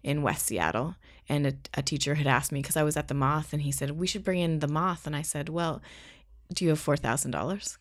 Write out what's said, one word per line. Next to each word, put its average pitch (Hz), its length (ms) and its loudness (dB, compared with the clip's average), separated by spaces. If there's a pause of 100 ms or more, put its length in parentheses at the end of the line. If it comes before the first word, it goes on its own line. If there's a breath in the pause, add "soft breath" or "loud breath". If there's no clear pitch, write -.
in 147 180 0
West - 240 0
Seattle. 107 480 0 (340 loud breath)
And 143 200 2
a, 139 60 0 (200)
a 147 80 0
teacher 143 320 0
had 147 140 2
asked 131 240 4
me, 139 100 -2
'cause - 140 -2
I 156 80 4
was 151 120 2
at 147 120 -2
the 147 60 -2
Moth, 143 380 2
and 151 100 -2
he 143 100 0
said, 139 200 -2
"We 165 140 -2
should 190 180 -4
bring 185 160 2
in 160 200 2
the 151 80 0
Moth." 165 380 0
And 151 100 -4
I 143 60 -2
said, 147 260 -4
"Well, 165 340 -2 (720 loud breath)
do 180 120 -2
you 165 60 6
have 156 100 4
four 151 160 4
thousand 131 360 0
dollars? 147 480 -4